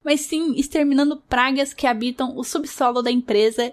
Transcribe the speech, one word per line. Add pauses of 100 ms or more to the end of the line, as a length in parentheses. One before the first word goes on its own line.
mas
sim
exterminando
pragas
que
habitam
o
subsolo
da
empresa